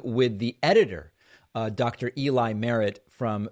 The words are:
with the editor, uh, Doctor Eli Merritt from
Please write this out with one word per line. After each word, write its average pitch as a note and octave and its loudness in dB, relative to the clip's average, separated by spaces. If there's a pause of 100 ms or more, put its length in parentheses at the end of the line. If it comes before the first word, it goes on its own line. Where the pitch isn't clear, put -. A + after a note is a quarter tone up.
with A#2 2
the A#2 -4
editor, C#3+ 2 (420)
uh, A2+ -4
Doctor A#2+ -4
Eli B2+ 0
Merritt A2 0
from G#2+ -4